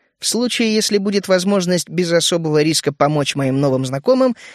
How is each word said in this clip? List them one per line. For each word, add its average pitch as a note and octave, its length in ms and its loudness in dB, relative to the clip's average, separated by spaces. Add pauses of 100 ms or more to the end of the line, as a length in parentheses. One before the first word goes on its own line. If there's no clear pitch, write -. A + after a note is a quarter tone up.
(220)
В - 60 -6
случае, A3+ 460 -2
если G#3+ 260 0
будет G3 280 -2
возможность F3+ 640 0
без E3 220 -2
особого D#3+ 500 0
риска D3+ 320 0
помочь D3 420 0
моим C3+ 240 -2
новым C3 280 0
знакомым, B3 480 0 (200)